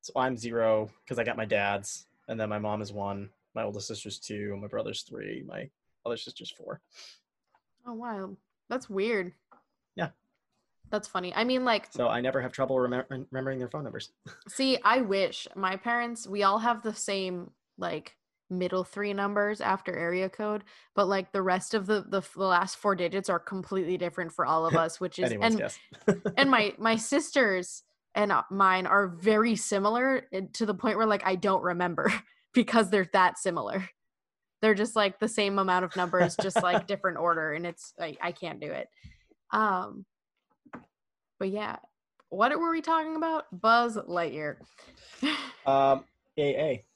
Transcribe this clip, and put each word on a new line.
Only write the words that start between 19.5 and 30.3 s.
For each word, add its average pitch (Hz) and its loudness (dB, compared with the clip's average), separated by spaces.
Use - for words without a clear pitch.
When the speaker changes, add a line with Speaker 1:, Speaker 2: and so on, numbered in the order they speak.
Speaker 2:
after 190 -2
area 180 -2
code, 214 -4
but, 202 4
like, 190 -2
the 196 0
rest 185 0
of 202 -2
the, 208 2
the, 196 -2
the 185 -2
last 180 2
four 202 2
digits 180 -2
are 175 2
completely 185 -4
different 175 -6
for 147 0
all 160 2
of 165 2
Speaker 1:
<laughs> - -
Speaker 2:
us, 165 0
which 180 -6
is, 131 0
Speaker 1:
Anyone's 165 2
Speaker 2:
and, 214 0
Speaker 1:
guess. - -4
<laughs> - 2
Speaker 2:
and 277 4
my, 214 4
my 226 4
sisters 226 2
and, 208 2
uh, 156 4
mine 190 4
are 196 4
very 214 4
similar, 226 0